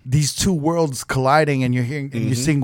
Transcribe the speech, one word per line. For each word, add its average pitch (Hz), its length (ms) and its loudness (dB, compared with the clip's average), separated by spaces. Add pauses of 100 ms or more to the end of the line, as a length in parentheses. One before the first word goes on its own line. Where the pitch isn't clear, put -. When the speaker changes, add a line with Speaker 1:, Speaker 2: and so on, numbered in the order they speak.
Speaker 1:
these 135 280 0
two - 180 0
worlds 160 500 -2
colliding, 139 600 2
and 123 100 0
you're 123 80 0
hearing, 139 300 -6
and 113 120 -4
you're 110 100 0
Speaker 2:
Mm-hmm. 120 100 -2
Speaker 1:
seeing 147 200 2